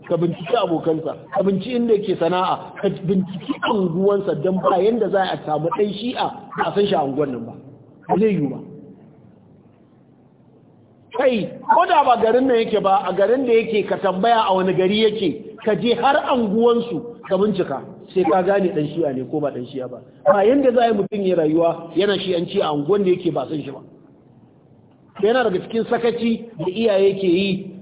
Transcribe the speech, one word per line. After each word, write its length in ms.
ka 100
binciki 380
abokansa, 600
ka 100
binciki 320
inda 180
yake 240
sana'a, 640
ka 80
binciki 640
anguwansa, 800
don 180
ba 160
yanda 320
za 140
a 220
samu 220
ɗan 160
shi'a 320
a 100
san 100
shi 100
a 60
anguwan 300
nan 140
ba. 80
Ba 120
zai 140
yiwu 160
ba. 80
Kai, 320
ko 120
da 160
ba 180
garin 260
nan 100
yake 240
ba, 240
a 80
garin 320
da 80
yake, 340
ka 100
tambaya 500
a 80
wani 180
gari 300
yake, 640
ka 100
je 200
har 200
anguwansu 960
ka 100
bincika, 440
sai 100
ka 200
gane 280
ɗan 240
shi'a 180
ne 160
ko 100
ba 120
ɗan 160
shi'a 200
ba. 120
Ba 200
yanda 260
za 100
a 60
yi 60
mutum 280
ya 140
rayuwa 600
yana 220
shi'anci 440
a 80
anguwan 340
da 80
yake 200
ba 180
san 120
shi 100
ba. 80
Yana 220
daga 160
cikin 260
sakaci 720
da 140
iyaye 480
ke 80
yi 540